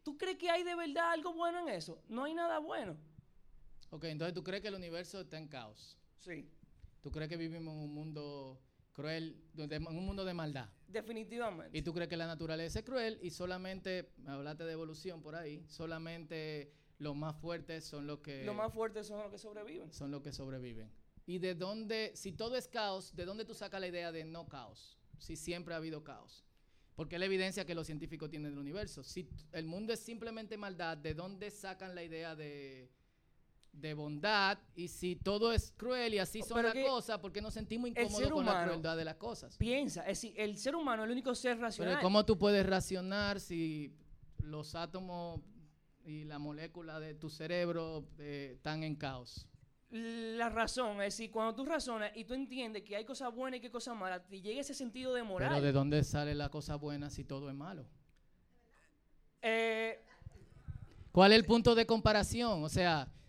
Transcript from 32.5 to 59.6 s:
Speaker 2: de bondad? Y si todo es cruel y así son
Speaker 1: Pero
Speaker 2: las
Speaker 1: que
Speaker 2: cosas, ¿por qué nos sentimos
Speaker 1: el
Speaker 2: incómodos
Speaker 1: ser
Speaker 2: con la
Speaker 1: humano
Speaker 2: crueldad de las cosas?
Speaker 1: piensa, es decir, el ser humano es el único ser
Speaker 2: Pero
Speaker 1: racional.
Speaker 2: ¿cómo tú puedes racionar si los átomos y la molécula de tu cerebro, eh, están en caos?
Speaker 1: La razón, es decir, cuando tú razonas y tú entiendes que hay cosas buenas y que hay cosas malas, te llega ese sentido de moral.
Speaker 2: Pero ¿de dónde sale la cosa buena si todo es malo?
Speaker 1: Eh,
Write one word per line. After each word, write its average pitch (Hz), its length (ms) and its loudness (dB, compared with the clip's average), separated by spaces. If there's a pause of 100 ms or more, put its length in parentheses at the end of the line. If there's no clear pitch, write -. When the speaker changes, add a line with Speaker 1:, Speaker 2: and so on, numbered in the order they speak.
Speaker 2:
de 151 220 -6
bondad? 190 640 4 (160)
Y 170 140 -4
si 180 280 -2
todo 208 380 4
es - 220 4
cruel 240 360 0
y 202 60 4
así 196 240 0
son 233 140 -2
Speaker 1:
Pero 233 120 6
Speaker 2:
las 226 60 4
Speaker 1:
que 269 100 4
Speaker 2:
cosas, 233 340 2
¿por 190 140 -8
qué 202 80 -4
nos 214 140 -4
sentimos 220 320 -2
Speaker 1:
el 240 60 -2
Speaker 2:
incómodos 240 260 2
Speaker 1:
ser 277 140 6
Speaker 2:
con 285 120 4
la 214 80 6
Speaker 1:
humano 175 140 4
Speaker 2:
crueldad 165 320 2
de 160 80 0
las 160 100 -6
cosas? - 400 -8
Speaker 1:
piensa, 233 460 2
es 196 180 0
decir, 220 160 -8
el 208 220 0
ser 269 180 0
humano 247 260 2
es 220 40 0
el 233 60 2
único 254 220 2
ser 247 200 2
Speaker 2:
Pero 226 80 -4
Speaker 1:
racional. 180 400 2
Speaker 2:
¿cómo 208 240 8
tú 220 100 10
puedes 196 300 8
racionar 190 760 2
si 156 560 -2 (460)
los 151 320 -6
átomos 170 680 -6 (640)
y 151 200 -10
la 147 140 -8
molécula 156 640 -8
de 156 140 -8
tu 151 160 -8
cerebro, 165 760 0 (120)
eh, 143 380 -6
están 156 260 -2
en 156 140 0
caos? 135 500 -6 (480)
Speaker 1:
La 226 540 -2
razón, 220 540 2
es 202 120 2
decir, 220 160 -6
cuando 220 240 2
tú 269 120 -4
razonas 233 480 0
y 226 100 -8
tú 220 80 -8
entiendes 247 500 -4
que 202 140 -4
hay 220 80 -2
cosas 254 260 -4
buenas 254 280 -2
y - 20 -12
que 240 60 -10
hay 214 40 -12
cosas 240 240 -6
malas, 185 320 -4
te 190 140 -10
llega 208 180 -2
ese 285 140 -4
sentido 254 400 -2
de 240 100 2
moral. 208 280 2
Speaker 2:
Pero 143 100 6
¿de 143 100 8
dónde 143 320 6
sale 147 320 2
la 147 140 0
cosa 147 280 -4
buena 147 340 -4
si 143 140 -6
todo 139 260 -6
es 135 40 -8
malo? 151 300 -8 (1600)
Speaker 1:
Eh, 226 600 2 (1120)